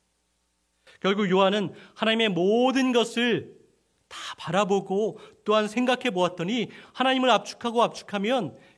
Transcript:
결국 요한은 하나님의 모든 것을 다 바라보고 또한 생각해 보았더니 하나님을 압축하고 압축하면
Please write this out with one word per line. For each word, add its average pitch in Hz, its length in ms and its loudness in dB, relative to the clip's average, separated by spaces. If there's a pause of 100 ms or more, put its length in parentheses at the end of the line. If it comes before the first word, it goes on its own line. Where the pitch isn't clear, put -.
(1000)
결국 196 280 0
요한은 190 440 2 (220)
하나님의 220 340 2
모든 240 640 2
것을 233 640 0 (500)
다 - 100 -18 (200)
바라보고 196 800 -2 (240)
또한 214 240 2
생각해 247 440 -2
보았더니 180 580 -2 (240)
하나님을 262 360 2
압축하고 226 540 0
압축하면 202 720 -4 (220)